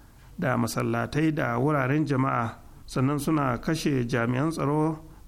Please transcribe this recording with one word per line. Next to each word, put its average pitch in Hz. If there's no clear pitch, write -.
da 123
masallatai 120
da 131
wuraren 143
jama'a, 131
sannan 143
suna 139
kashe 151
jami'an 123
tsaro 156